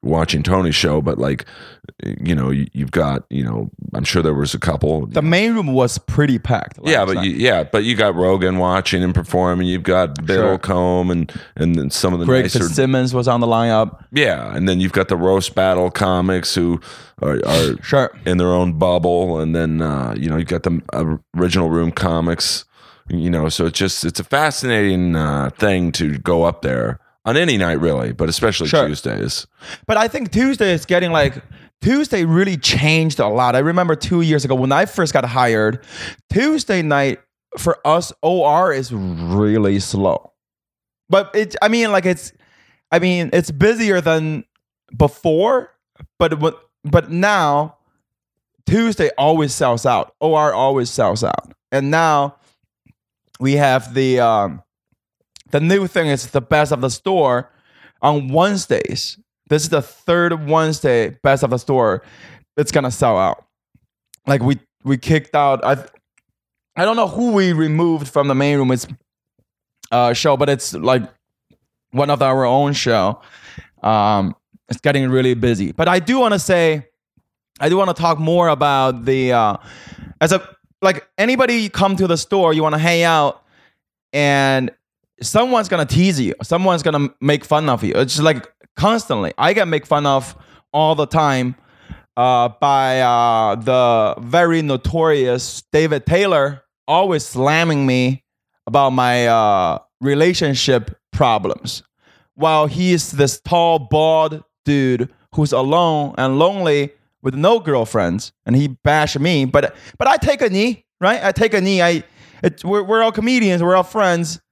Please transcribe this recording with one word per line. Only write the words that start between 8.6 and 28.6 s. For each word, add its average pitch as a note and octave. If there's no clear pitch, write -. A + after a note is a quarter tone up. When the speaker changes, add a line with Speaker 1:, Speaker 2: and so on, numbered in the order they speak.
Speaker 1:
and F2+
performing. F2+
You've F2+
got F2+
Biddlecombe F2+
Speaker 2:
Sure. F2+
Speaker 1:
and, E2+
and E2
then D2
some F2+
of F2
the E2+
Speaker 2:
Greg C3
Speaker 1:
nicer A#2
Speaker 2:
Fitzsimmons B2+
was B2
on A#2+
the A#2
lineup. A2+
Speaker 1:
Yeah, E2
and E2
then F#2
you've F#2
got F#2+
the F#2+
roast F#2
battle F#2
comics F#2
who F2
are, C#2+
are D#2
Speaker 2:
Sure. C3+
Speaker 1:
in F2+
their F2
own F2+
bubble, F2
and D#2+
then, D#2+
uh, C2+
you D2
know, D#2
you've E2
got E2+
the, E2+
uh, D#2
original F2
room E2
comics. E2
You F2
know, E2
so E2
it's E2
just, F#2+
it's -
a F#2
fascinating, G#2+
uh, C#2+
thing F#2
to D2+
go E2+
up E2+
there, B1
on A#2
any D#3+
night E2+
really, C2
but D#2+
especially E2+